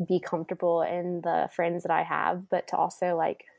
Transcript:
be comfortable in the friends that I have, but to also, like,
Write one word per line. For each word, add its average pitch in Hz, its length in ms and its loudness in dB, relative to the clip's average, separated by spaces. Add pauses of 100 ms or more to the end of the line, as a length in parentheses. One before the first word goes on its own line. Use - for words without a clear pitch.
be 185 120 2
comfortable 170 600 0
in 175 400 -2
the 165 320 0
friends 175 300 0
that 170 100 0
I 160 120 2
have, 170 440 -2
but - 200 -2
to 180 80 -2
also, 175 400 0
like, 165 280 -2 (140)